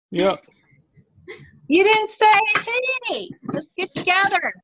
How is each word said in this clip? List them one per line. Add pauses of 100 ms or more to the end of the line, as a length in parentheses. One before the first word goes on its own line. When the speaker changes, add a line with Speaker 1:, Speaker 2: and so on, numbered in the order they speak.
(100)
Speaker 1:
Yeah. (1300)
Speaker 2:
You
didn't
say, (760)
"Hey, (240)
let's
get
together." (120)